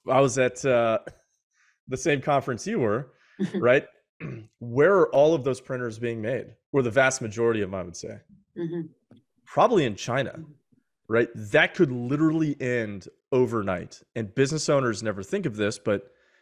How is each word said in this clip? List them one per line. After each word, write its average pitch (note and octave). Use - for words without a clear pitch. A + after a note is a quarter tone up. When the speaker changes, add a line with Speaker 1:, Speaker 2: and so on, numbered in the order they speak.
Speaker 1:
I C3
was B2+
at, B2
uh, A#2
<laughs> -
the C3
same D3
conference C3+
you G#3
were, A#2+
Speaker 2:
<laughs> -
Speaker 1:
right? B2
<clears throat> B2
Where C3
are F3
all D3
of C3+
those C3
printers B2
being A#2
made? A2+
Or C#3
the A#2+
vast C3
majority A2+
of F#2
them, F#2+
I F2+
would F2
say. G#2+
Speaker 2:
Mm-hmm. E3+
Speaker 1:
Probably F#3+
in A2
China, B2
Speaker 2:
Mm-hmm. D3+
Speaker 1:
right? A#2
That B2+
could D3+
literally D3
end A2+
overnight. G#2+
And G#2+
business C#3
owners B2
never G2+
think F#3
of A#2
this, G#2
but G2+